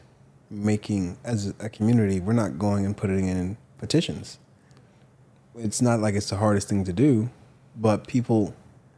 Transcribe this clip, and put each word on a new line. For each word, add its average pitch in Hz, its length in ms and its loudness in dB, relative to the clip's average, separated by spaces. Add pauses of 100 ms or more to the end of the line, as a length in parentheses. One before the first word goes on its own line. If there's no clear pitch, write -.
(500)
making, 104 760 -2
as 101 340 -4
a 107 100 -10
community, 107 520 2
we're 98 120 -2
not 98 240 0
going 101 280 0
and 101 100 -2
putting 95 320 -2
in 92 300 -2 (200)
petitions. - 600 -4 (1160)
It's 113 240 -4
not 117 200 4
like 104 140 0
it's 101 140 -2
the 98 60 -4
hardest 104 320 2
thing 101 160 0
to 92 80 -4
do, 113 380 4 (480)
but 110 300 2
people, 117 460 0 (440)